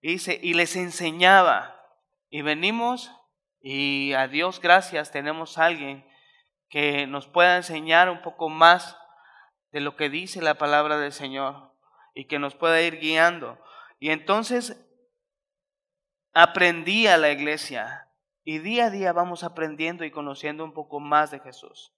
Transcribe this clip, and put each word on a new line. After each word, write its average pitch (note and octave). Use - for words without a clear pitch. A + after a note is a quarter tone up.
Y D#3+
dice, F3+
"Y F3
les E3+
enseñaba". F3
Y D3+
venimos, A3
y C#3
a C3
Dios D#3+
gracias, F3
tenemos D#3
a D#3+
alguien C#3
que C#3+
nos C#3
pueda F3+
enseñar E3+
un F3
poco E3
más E3
de D3
lo C#3+
que D3
dice F3
la D3+
palabra D3
del C#3+
Señor. C3+
Y C3+
que D3
nos C#3
pueda E3
ir E3
guiando. D#3+
Y D3+
entonces G#3+
aprendía F3
la D3+
iglesia. C#3
Y D#3
día A3+
a A3
día F#3+
vamos F3
aprendiendo E3
y D3+
conociendo D3+
un D#3
poco D3
más D3
de C#3
Jesús. -